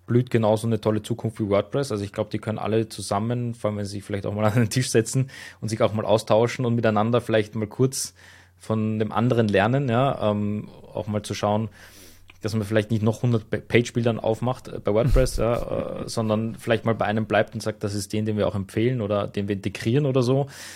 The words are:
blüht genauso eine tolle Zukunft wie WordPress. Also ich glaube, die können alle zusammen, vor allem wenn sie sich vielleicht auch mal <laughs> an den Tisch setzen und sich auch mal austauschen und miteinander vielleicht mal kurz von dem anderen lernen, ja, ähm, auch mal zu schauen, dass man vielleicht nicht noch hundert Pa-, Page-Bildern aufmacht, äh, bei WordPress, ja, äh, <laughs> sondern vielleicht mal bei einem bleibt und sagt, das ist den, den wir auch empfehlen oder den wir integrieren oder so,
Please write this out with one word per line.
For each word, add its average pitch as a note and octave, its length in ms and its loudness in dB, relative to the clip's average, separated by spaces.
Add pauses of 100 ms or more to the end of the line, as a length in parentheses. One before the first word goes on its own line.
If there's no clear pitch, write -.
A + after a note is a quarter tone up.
blüht B2 240 2
genauso A2 360 4
eine A2+ 140 0
tolle G#2+ 220 0
Zukunft - 380 -6
wie G#2 100 -2
WordPress. C3+ 420 0
Also G2+ 100 -2
ich G2+ 120 -8
glaube, G#2+ 160 -4
die G#2+ 80 -4
können G#2+ 200 -6
alle A2 300 -2
zusammen, A2+ 640 -4
vor A2 160 -4
allem G#2 80 -2
wenn G#2 80 -4
sie G2 80 -8
sich G2+ 100 -10
vielleicht G#2 220 -6
auch G#2 100 -4
mal G#2+ 120 2
<laughs> G#2 40 4
an G2+ 40 2
den A#2 160 4
Tisch C3 180 -2
setzen C3 420 2 (300)
und A2+ 80 -6
sich A2 140 -2
auch G2+ 100 2
mal G#2+ 140 -2
austauschen A#2 580 2
und A#2 100 2
miteinander A2+ 460 2
vielleicht A2 340 0
mal G#2+ 140 -4
kurz - 460 -2 (420)
von A2 420 -2
dem A2 140 -2
anderen A#2 360 2
lernen, A#2 420 2
ja, A#2 400 0
ähm, G#2 400 -4 (240)
auch G#2 120 -6
mal G#2 160 -4
zu G2+ 120 -8
schauen, G#2 340 0 (720)
dass G#2+ 140 -4
man G#2+ 100 -2
vielleicht G#2+ 260 0
nicht A2 120 0
noch A2+ 200 0
hundert A#2+ 280 0
Pa-, G#2+ 80 -2
Page-Bildern A#2 600 2
aufmacht, A#2+ 500 -2
äh, - 140 -10
bei G#2 120 2
WordPress, B2+ 420 4
ja, A2+ 640 -2
äh, - 80 -10
<laughs> - 0 -
sondern A2 460 -2
vielleicht A#2 320 0
mal A2+ 80 4
bei G2 100 0
einem G#2 220 0
bleibt G#2 260 2
und G#2+ 100 -8
sagt, A2 220 -6
das G2+ 100 -4
ist G2+ 200 -6
den, G#2+ 100 0
den G#2+ 140 -2
wir G2 100 2
auch - 60 -2
empfehlen A2 480 -2
oder G2+ 260 -2
den G2+ 200 -4
wir G#2 80 -2
integrieren A2+ 500 -2
oder C3 160 2
so, C3+ 260 0 (280)